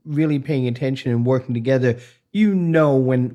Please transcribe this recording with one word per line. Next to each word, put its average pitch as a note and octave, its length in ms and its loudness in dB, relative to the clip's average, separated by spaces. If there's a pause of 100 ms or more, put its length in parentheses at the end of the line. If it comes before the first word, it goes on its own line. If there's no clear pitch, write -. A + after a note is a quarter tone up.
really D3+ 340 -2
paying C3+ 300 -2
attention C3 420 -4
and A#2+ 160 0
working B2+ 280 -2
together, B2 440 0 (340)
you G3+ 220 2
know D#3+ 420 2
when, B2+ 380 0